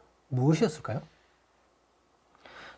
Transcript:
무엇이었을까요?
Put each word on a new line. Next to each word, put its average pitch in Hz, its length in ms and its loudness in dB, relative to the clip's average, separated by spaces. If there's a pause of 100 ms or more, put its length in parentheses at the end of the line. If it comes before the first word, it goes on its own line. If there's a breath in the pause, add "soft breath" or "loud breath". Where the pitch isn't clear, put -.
(280)
무엇이었을까요? 139 720 0 (1800 soft breath)